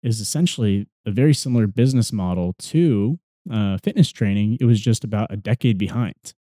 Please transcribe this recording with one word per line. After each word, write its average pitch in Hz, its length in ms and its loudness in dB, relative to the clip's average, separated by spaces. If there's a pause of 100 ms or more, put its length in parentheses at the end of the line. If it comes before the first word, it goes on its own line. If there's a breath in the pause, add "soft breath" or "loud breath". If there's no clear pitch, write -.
is 110 180 -2
essentially 104 680 -2 (180)
a 110 60 -6
very 139 220 4
similar 120 340 2
business 117 440 2
model 90 480 -2
to, 143 600 0 (320)
uh, 101 260 0
fitness - 340 2
training. 104 480 0
It 127 60 0
was 113 160 4
just 110 220 0
about 107 280 -4
a 104 60 -8
decade 107 400 0
behind. 101 640 -6